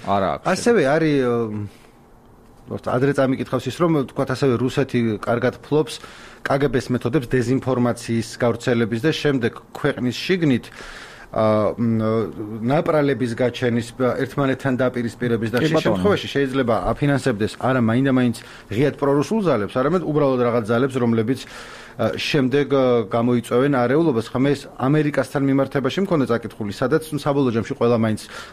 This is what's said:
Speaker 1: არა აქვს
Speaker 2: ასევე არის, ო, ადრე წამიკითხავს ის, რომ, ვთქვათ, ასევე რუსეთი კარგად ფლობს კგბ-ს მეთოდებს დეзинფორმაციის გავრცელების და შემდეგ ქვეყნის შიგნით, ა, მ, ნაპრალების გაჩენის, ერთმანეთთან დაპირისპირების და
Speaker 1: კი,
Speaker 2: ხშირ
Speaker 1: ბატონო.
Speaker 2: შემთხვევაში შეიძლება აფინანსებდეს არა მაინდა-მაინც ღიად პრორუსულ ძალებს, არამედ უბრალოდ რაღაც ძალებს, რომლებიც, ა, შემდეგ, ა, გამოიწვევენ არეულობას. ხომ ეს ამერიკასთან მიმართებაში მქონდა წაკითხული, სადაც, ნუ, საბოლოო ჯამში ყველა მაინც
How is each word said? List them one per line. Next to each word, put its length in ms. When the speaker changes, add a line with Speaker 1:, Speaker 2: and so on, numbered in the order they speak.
Speaker 1:
არა 260
აქვს 180
Speaker 2:
ასევე 360
არის, 360
ო, 160
ადრე 500
წამიკითხავს 520
ის, 120
რომ, 200
ვთქვათ, 320
ასევე 260
რუსეთი 420
კარგად 420
ფლობს 400
კგბ-ს 520
მეთოდებს 360
დეзинფორმაციის 1040
გავრცელების 680
და 100
შემდეგ 580
ქვეყნის 460
შიგნით, 500
ა, 500
მ, 840
ნაპრალების 720
გაჩენის, 540
ერთმანეთთან 640
დაპირისპირების 760
და 80
Speaker 1:
კი, 40
Speaker 2:
ხშირ 120
Speaker 1:
ბატონო. 100
Speaker 2:
შემთხვევაში 420
შეიძლება 480
აფინანსებდეს 680
არა 280
მაინდა-მაინც 520
ღიად 300
პრორუსულ 460
ძალებს, 340
არამედ 280
უბრალოდ 360
რაღაც 260
ძალებს, 300
რომლებიც, 440
ა, 180
შემდეგ, 540
ა, 180
გამოიწვევენ 680
არეულობას. 560
ხომ 160
ეს 160
ამერიკასთან 680
მიმართებაში 580
მქონდა 260
წაკითხული, 440
სადაც, 380
ნუ, 100
საბოლოო 320
ჯამში 220
ყველა 240
მაინც 240